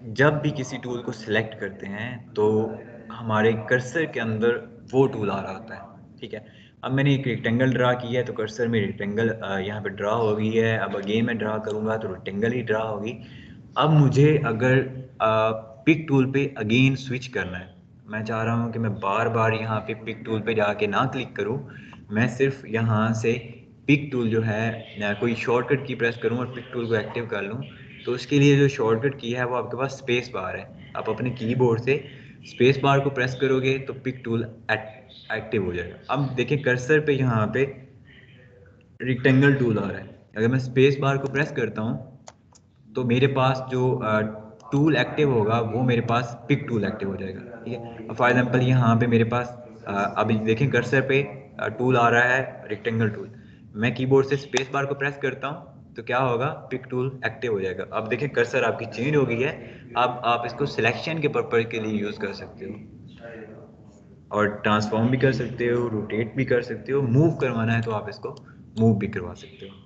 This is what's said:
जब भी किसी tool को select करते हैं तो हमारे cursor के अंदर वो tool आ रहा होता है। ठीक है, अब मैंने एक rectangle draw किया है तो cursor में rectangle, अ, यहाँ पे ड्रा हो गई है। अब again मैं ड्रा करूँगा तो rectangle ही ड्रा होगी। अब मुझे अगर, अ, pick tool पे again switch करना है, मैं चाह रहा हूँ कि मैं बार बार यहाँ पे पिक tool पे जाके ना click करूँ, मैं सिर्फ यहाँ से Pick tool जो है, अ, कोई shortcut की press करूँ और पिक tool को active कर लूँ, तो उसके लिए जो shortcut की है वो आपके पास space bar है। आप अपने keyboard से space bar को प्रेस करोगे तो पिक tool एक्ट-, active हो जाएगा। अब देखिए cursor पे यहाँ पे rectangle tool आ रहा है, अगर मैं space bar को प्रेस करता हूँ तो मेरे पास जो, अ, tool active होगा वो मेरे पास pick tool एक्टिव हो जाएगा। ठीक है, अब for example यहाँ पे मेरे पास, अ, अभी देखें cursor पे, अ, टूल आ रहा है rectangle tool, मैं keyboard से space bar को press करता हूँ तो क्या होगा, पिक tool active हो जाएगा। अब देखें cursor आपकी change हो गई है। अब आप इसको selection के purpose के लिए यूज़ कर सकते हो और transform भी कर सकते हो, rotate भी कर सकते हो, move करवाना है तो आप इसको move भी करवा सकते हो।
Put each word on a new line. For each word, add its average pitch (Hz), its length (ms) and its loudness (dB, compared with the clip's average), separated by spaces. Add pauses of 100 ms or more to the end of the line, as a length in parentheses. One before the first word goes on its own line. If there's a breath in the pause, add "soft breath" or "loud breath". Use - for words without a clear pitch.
जब 135 360 4
भी 151 120 -2
किसी 131 260 -8
tool 123 240 -6
को 117 100 -6
select 110 480 -2
करते 98 280 -8
हैं 113 460 -10
तो 107 420 2 (360)
हमारे 110 420 2 (160)
cursor 127 360 0
के 127 140 -8
अंदर 113 300 0 (440)
वो 135 140 4
tool 107 220 -4
आ 98 120 -4
रहा 95 120 -8
होता 92 220 -14
है। 95 60 -14 (380)
ठीक 107 140 -12
है, 107 120 -12 (380 loud breath)
अब 117 80 -4
मैंने 139 240 4
एक 131 120 -2
rectangle 120 460 2
draw 123 200 4
किया 120 260 -2
है 120 60 -2
तो 117 80 -8
cursor 110 340 -2
में 117 120 2
rectangle, 101 500 -2
अ, 98 300 -4
यहाँ 104 220 -4
पे 101 80 -4
ड्रा 101 220 -2
हो 110 240 2
गई 110 140 0
है। 113 280 2
अब 98 240 -4
again 107 220 2
मैं 120 140 -2
ड्रा 107 200 -2
करूँगा 107 400 -4
तो 107 100 -6
rectangle 95 440 -4
ही 123 100 -2
ड्रा 110 180 0
होगी। 110 340 -6 (640 loud breath)
अब 143 120 4
मुझे 147 560 8
अगर, 123 320 4 (440)
अ, 110 300 4 (340)
pick 156 220 4
tool 135 240 4
पे 139 280 0
again 123 360 4
switch 127 320 -6
करना 90 300 -6
है, 90 180 -14 (320)
मैं 110 180 -6
चाह 113 180 -2
रहा 113 120 0
हूँ 117 160 -2
कि 113 80 -6
मैं 113 140 0
बार 104 360 0
बार 110 240 2
यहाँ 110 260 -2
पे 113 140 -6
पिक 110 320 -10
tool 113 140 -2
पे 110 140 -2
जाके 104 340 0
ना 101 180 2
click 131 300 -6
करूँ, 104 340 -4 (420 loud breath)
मैं 113 160 2
सिर्फ 135 380 0
यहाँ 113 480 2
से 113 200 0 (540)
Pick 143 240 2
tool 123 180 0
जो 110 120 2
है, 110 300 0 (300)
अ, 101 180 -2
कोई 120 160 0
shortcut 127 520 0
की 127 80 -6
press 117 280 -2
करूँ 117 140 0
और 123 80 -2
पिक 120 280 -12
tool 117 140 -4
को 113 80 2
active 113 300 -2
कर 104 160 -4
लूँ, 107 200 -8 (440 loud breath)
तो 120 60 -2
उसके 131 280 0
लिए 143 180 8
जो 143 100 6
shortcut 117 520 2
की 117 120 -6
है 123 140 -2
वो 123 100 -2
आपके 120 220 -4
पास - 140 -2
space 120 420 -2
bar 92 240 -6
है। - 380 -16
आप 98 140 -6
अपने 113 200 -2
keyboard 113 520 2
से - 460 -4 (180)
space 131 380 4
bar 139 160 6
को 139 100 0
प्रेस 127 320 -2
करोगे 135 380 2
तो 131 140 -10
पिक 127 320 -8
tool 113 180 0 (280)
एक्ट-, - 600 -8
active 107 320 -2
हो 90 80 -4
जाएगा। 87 220 -8 (140)
अब 131 260 -2
देखिए 127 220 0
cursor 127 420 2
पे 151 140 2
यहाँ 120 400 2
पे 127 100 2 (1400 loud breath)
rectangle 131 520 6
tool 120 260 2
आ 98 80 -2
रहा 95 100 -6
है, - 180 -14 (220)
अगर 110 100 2
मैं 131 120 2
space 135 420 4
bar 135 160 2
को 135 100 -4
प्रेस 139 240 -2
करता 107 300 -4
हूँ 123 400 -6 (760)
तो 131 80 -2
मेरे 123 240 4
पास 131 440 2
जो, 127 240 2
अ, 107 260 2 (500)
tool 143 240 4
active 135 380 2
होगा 113 260 2
वो 113 240 0
मेरे 120 180 2
पास 120 360 0 (100)
pick 139 220 0
tool 110 160 -2
एक्टिव 98 240 -4
हो 95 60 -6
जाएगा। 95 500 -12
ठीक 117 80 -8
है, - 340 -12
अब - 80 -8
for 123 160 4
example 127 300 4
यहाँ 127 340 6
पे 117 120 4
मेरे 117 160 6
पास, 120 240 0 (400)
अ, 101 300 -2
अभी 110 180 2
देखें 113 340 2
cursor 120 320 2
पे, 131 200 2 (380)
अ, - 80 -4
टूल 123 300 2
आ 117 120 6
रहा 120 140 6
है 127 440 0
rectangle 113 420 0
tool, 98 220 -10 (440 loud breath)
मैं 117 200 0
keyboard 131 320 4
से 143 100 0
space 131 360 -2
bar 139 120 0
को 139 100 -4
press 139 260 -4
करता 135 260 -4
हूँ 147 280 -12 (200)
तो 117 80 -12
क्या 123 140 -2
होगा, 127 280 2
पिक 143 440 -6
tool 127 360 -4
active 113 260 -4
हो 101 100 0
जाएगा। 92 320 -4
अब 110 140 -4
देखें 123 220 -2
cursor 120 340 0
आपकी 113 220 -2
change 123 300 -2
हो 139 100 4
गई 117 160 -2
है। 151 120 -2 (440 loud breath)
अब 123 280 0
आप 117 200 2
इसको 143 200 -4
selection 120 540 -2
के 147 80 0
purpose 117 440 0
के 113 80 -4
लिए 107 220 -2
यूज़ 104 180 -6
कर 98 140 -6
सकते 95 320 -14
हो 107 80 -12 (1600)
और 104 160 2 (160)
transform 107 460 2
भी 131 80 2
कर 131 140 4
सकते 120 360 -2
हो, 120 200 0
rotate 110 480 -4
भी 135 100 0
कर 123 160 2
सकते 117 300 -8
हो, 139 100 0
move 139 340 4
करवाना 117 380 0
है 117 80 0
तो 113 100 -4
आप 101 180 -4
इसको - 260 -12 (440 loud breath)
move 113 180 6
भी 101 100 -2
करवा 90 260 -8
सकते - 320 -18
हो। - 100 -18 (100)